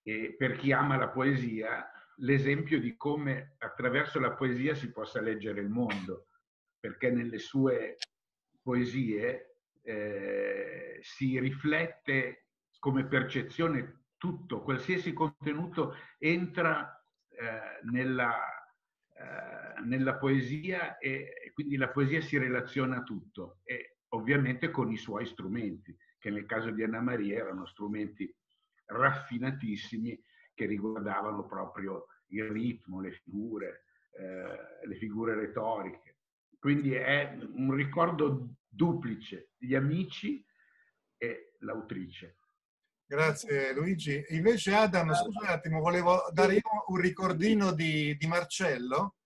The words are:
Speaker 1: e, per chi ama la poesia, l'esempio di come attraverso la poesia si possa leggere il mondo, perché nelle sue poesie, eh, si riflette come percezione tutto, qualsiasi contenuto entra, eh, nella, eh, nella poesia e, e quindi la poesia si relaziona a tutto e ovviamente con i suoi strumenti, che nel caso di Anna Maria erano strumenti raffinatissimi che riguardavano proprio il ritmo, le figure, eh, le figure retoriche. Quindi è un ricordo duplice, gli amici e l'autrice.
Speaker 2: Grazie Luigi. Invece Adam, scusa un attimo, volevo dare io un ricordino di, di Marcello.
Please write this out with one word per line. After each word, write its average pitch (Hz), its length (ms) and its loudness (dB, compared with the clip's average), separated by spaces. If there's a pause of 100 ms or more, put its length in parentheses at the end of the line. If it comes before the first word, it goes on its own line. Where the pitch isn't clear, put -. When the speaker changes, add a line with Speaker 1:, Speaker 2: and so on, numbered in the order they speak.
Speaker 1:
e, 110 360 -6
per 131 200 2
chi 139 140 2
ama 135 240 4
la 120 140 2
poesia, 120 800 0 (280)
l'esempio 139 600 4
di 117 160 -2
come 147 640 -2
attraverso 127 640 0
la 123 140 0
poesia 131 420 0
si 127 160 -8
possa 110 300 -6
leggere 107 400 -2
il 101 80 -2
mondo, 101 580 -2 (520)
perché 123 300 0
nelle 117 300 0
sue 131 580 0 (640)
poesie, 123 960 -2 (240)
eh, 101 1200 -4
si 131 380 0
riflette 139 1120 0 (300)
come 135 280 2
percezione 139 1000 0 (120)
tutto, - 440 -4
qualsiasi 175 520 -2
contenuto 151 840 -2 (220)
entra, 165 840 0 (260)
eh, 113 600 -8
nella, 127 480 2 (800)
eh, - 680 -12
nella 131 320 2
poesia 147 840 0
e, 135 360 -6 (120)
e - 60 -18
quindi 143 240 -4
la 131 140 0
poesia 143 320 4
si 147 160 0
relaziona 127 600 0
a 123 60 -6
tutto - 600 -10
e - 340 -10 (160)
ovviamente 127 560 2
con 113 220 0
i 110 60 -2
suoi 110 280 -6
strumenti, 101 680 -6 (240)
che - 120 -8
nel 104 160 -4
caso 110 240 -2
di 110 140 -2
Anna 113 180 -2
Maria 113 380 0
erano 92 260 -6
strumenti 104 680 -8 (520)
raffinatissimi 120 1400 -2 (300)
che 107 140 -4
riguardavano 101 800 -4
proprio 95 600 -8 (220)
il 110 180 -6
ritmo, 107 560 -6
le 92 100 -6
figure, 101 720 -8 (260)
eh, 92 760 -12
le 101 80 -8
figure 110 380 -2
retoriche. 107 840 -4 (400)
Quindi 143 340 4
è 131 440 2 (180)
un 131 180 2
ricordo 143 800 2 (160)
duplice, 107 880 0
gli 123 180 0
amici 175 680 0 (720)
e - 420 -6
l'autrice. 104 800 -8 (680)
Speaker 2:
Grazie 143 680 2
Luigi. 151 560 0
Invece 196 440 4
Adam, 180 400 6
scusa 208 280 0
un 208 60 -2
attimo, 160 340 0
volevo 175 500 6
dare 180 220 6
io 214 80 6 (260)
un 185 100 2
ricordino 185 760 4
di, 151 420 2
di 147 120 -2
Marcello. 165 880 0 (100)